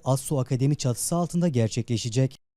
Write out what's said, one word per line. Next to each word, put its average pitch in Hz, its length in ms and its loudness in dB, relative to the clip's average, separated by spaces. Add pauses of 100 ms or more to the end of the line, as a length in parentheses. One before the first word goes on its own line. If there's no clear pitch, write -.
Asso 135 340 0
Akademi 131 380 0
çatısı - 400 -2
altında 175 320 0
gerçekleşecek. 120 920 0 (180)